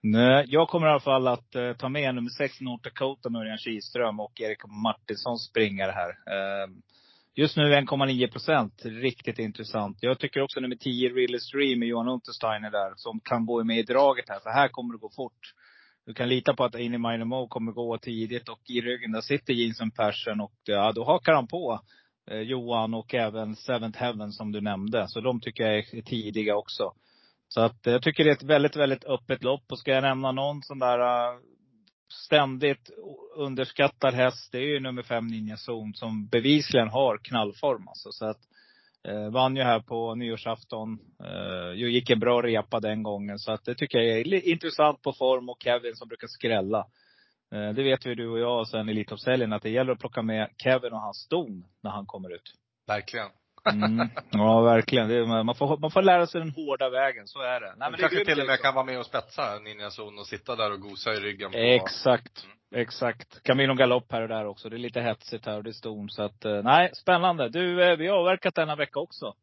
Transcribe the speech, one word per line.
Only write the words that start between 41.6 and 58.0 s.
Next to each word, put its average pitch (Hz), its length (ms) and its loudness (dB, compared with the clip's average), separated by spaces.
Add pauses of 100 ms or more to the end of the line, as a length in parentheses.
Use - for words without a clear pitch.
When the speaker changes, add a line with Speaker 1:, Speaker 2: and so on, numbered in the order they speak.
Speaker 1:
ju 120 140 -2
gick 120 180 2
en 117 100 6
bra 120 220 4
repa 113 380 0
den 107 220 -2
gången. 101 360 -6
Så 110 140 -6
att 107 120 -6
det 120 100 -4
tycker 139 240 0
jag 113 220 4
är 120 40 -4
li-, 180 260 2
intressant 156 520 2
på 139 100 -2
form 127 360 2
och 123 140 -12
Kevin 120 340 0
som 117 120 -18
brukar 117 200 -14
skrälla. 104 580 0 (680)
Eh, 104 160 -4
det 117 120 -2
vet 131 240 2
vi 123 80 -4
du 117 140 -6
och 113 100 -2
jag 117 300 0
sen 107 200 -4
Elitloppshelgen 110 640 0
att 104 100 -4
det 110 80 -4
gäller 127 220 2
att 117 80 -2
plocka 127 220 -6
med 110 340 -2
Kevin 127 360 2
och 110 80 -8
hans 104 160 -10
ston 110 480 -6 (180)
när 104 80 -8
han 101 160 -10
kommer 92 280 -14
ut. - 200 -20 (320)
Speaker 2:
Verkligen. 104 420 -6 (420)
Speaker 1:
Mm. 220 380 2 (220)
Ja, 110 300 6
verkligen. 117 480 6
Det 117 60 2
är, 113 300 2
man 120 100 0
får, 143 240 0
man 156 120 -2
får 190 120 4
lära 180 240 6
sig 170 140 -6
den 165 100 -6
hårda 139 400 -2
vägen, 127 360 -2
så 139 160 -14
är 123 180 -2
det. 110 60 -12
Nej, 95 100 -14
Speaker 2:
De - 20 -20
Speaker 1:
men 143 140 -4
det 160 40 -8
är 175 40 -8